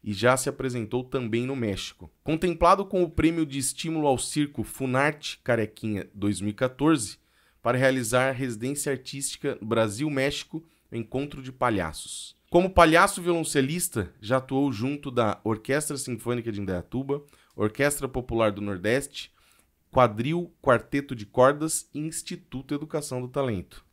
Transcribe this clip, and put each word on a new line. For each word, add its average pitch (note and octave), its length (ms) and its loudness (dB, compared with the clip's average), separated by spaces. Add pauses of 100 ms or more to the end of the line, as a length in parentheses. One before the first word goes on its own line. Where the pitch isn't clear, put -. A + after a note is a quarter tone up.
e G#2 120 -4
já A#2+ 240 4
se - 100 -4
apresentou B2 560 -4
também A#2+ 420 -2
no C3+ 120 -6
México. G2 520 -6 (140)
Contemplado F3 640 4
com F#3 180 0
o D#3+ 60 0
Prêmio D#3+ 360 2
de C#3 140 -6
Estímulo D#3 480 -2
ao C3 100 4
Circo C#3+ 460 -2
Funarte C3+ 800 -2
Carequinha A2 720 -2
dois G2+ 260 -2
mil G#2 120 -2
e - 20 -8
quatorze, C3 640 0 (420)
para A#2+ 200 0
realizar C3 500 2
residência B2+ 640 -4
artística C3+ 680 -6
Brasil-México, C3 1040 -2 (280)
Encontro C3+ 500 -6
de C3 100 -14
Palhaços. G#2 840 -4 (140)
Como F3+ 180 4
palhaço F3 540 6
violoncelista, D#3 960 0
já A#2 160 0
atuou C3+ 340 0
junto C#3 380 -4
da A#2 340 0
Orquestra C3+ 540 -2
Sinfônica A#2+ 540 -4
de G2+ 100 -6
Indaiatuba, B2+ 640 -4 (300)
Orquestra C#3 520 0
Popular A2+ 440 0
do G2 100 -8
Nordeste, G#2 720 -2 (580)
Quadril, B2+ 680 2
Quarteto C3+ 540 0
de G#2 100 -12
Cordas D3 680 2
e C#3 60 -10
Instituto D3+ 800 -8
Educação D3 440 -6
do B2 80 -6
Talento. B2 640 -4